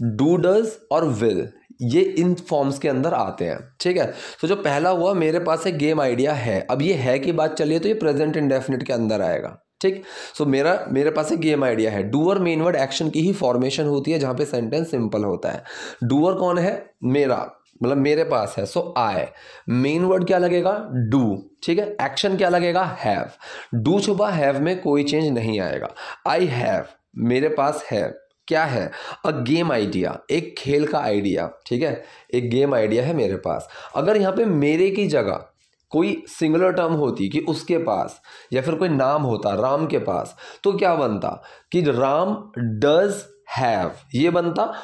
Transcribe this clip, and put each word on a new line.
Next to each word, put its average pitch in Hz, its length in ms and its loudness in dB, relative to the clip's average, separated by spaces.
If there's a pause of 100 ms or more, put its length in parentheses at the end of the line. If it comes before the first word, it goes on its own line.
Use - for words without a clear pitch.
(220)
do, 160 240 4
does 214 220 4 (240)
और 147 280 2
will, 104 240 2 (380)
ये 123 200 2
इन 180 320 2
फॉर्म्स 143 460 -2
के 156 100 0
अंदर 139 240 0
आते 95 320 -2
हैं। - 340 -8
ठीक 180 180 0
है, 131 160 -2 (280)
तो 160 60 -2
जो 196 80 2
पहला 156 340 0
हुआ, 185 240 2
"मेरे 160 260 2
पास 160 280 -2
एक 170 100 -2
गेम 147 240 2
आइडिया 131 320 2
है", 113 380 -2
अब 135 100 0
ये 180 120 2
है 131 260 0
की 170 120 -2
बात 156 220 0
चलिए, 160 260 0
तो 170 80 -2
ये 220 60 2
प्रेजेंट 156 440 0
इंडेफिनिट 135 460 0
के 135 100 -4
अंदर 107 280 0
आएगा। 85 380 -2 (220)
ठीक, 190 220 0 (320)
so 151 100 -2
मेरा, 143 460 2
"मेरे 143 200 2
पास 156 200 -2
एक - 80 0
गेम 151 240 2
आइडिया 110 280 2
है", 101 120 -2
डूअर 156 360 2
मेन 165 220 0
वर्ड 170 140 2
एक्शन 139 340 -2
की 151 120 0
ही 185 120 2
फॉर्मेशन 131 520 0
होती 143 260 0
है, 165 80 0
जहाँ 131 140 -2
पे 143 120 0
सेंटेंस 139 460 -2
सिंपल 110 320 -2
होता 92 260 -2
है। - 140 -6 (400)
डूअर 151 300 2
कौन 175 240 0
है? 190 360 -2 (100)
मेरा, 135 480 0 (320)
मतलब 135 140 2
मेरे 147 260 2
पास 120 340 0
है, 104 80 -4
so - 180 -4 (140)
I। 104 240 0 (480)
मेन 143 360 2
वर्ड 185 220 2
क्या 190 100 4
लगेगा? 180 520 0 (260)
Do। 110 220 2 (260)
ठीक 175 160 2
है, 208 220 -4
एक्शन 190 360 -2
क्या 180 120 2
लगेगा? 175 480 0 (100)
Have। 92 220 -2 (580)
Do 196 180 4
छुपा 196 340 0
have 139 200 2
में 180 220 0
कोई 143 220 2
चेंज 151 240 0
नहीं 113 320 0
आएगा। 71 300 -4 (380)
I 160 120 2
have, 120 440 0 (340)
मेरे 123 320 2
पास 147 420 0
है, 101 300 -4 (260)
क्या 160 160 2
है? 123 280 -2 (360)
A 160 40 0
game 151 380 0
idea, 92 420 0 (200)
एक 160 260 -4
खेल 143 300 0
का 156 120 -2
आइडिया। 101 520 0 (160)
ठीक 123 160 -2
है, 135 200 -4 (300)
एक 120 160 0
गेम 135 260 2
आइडिया 110 280 2
है 165 100 -2
मेरे 101 220 0
पास। 85 340 -4 (260)
अगर 202 220 2
यहाँ 190 160 2
पे 233 120 2
मेरे 160 440 4
की 196 180 0
जगह 117 380 0 (440)
कोई 180 380 0
सिंगुलर 170 440 2
टर्म 165 220 0
होती 127 360 0
कि 143 100 -2
उसके 165 380 -2
पास, 113 440 -2 (320)
या 127 80 2
फिर 160 140 -2
कोई 180 140 0
नाम 143 340 2
होता 104 300 0
राम 135 340 0
के 143 100 -2
पास, 87 380 -4 (280)
तो 196 100 2
क्या 180 220 2
बनता 107 480 -2 (280)
कि 175 100 2
राम 147 720 0 (280)
does 165 320 4 (480)
have, 104 300 2 (260)
ये 151 140 4
बनता, 175 440 0 (100)